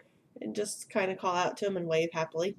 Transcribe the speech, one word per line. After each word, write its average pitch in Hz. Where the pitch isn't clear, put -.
and 214
just -
kinda 190
call 185
out 180
to 214
him 196
and 175
wave 165
happily. 165